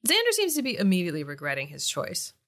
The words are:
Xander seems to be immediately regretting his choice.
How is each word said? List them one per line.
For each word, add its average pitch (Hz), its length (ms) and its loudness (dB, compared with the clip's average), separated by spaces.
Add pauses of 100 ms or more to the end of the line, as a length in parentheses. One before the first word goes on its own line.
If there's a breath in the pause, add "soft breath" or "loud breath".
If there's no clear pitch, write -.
Xander 453 240 4
seems 381 240 2
to 294 80 0
be 254 160 -4
immediately 175 440 2
regretting 143 440 -4
his 143 200 -6
choice. - 460 -4 (140)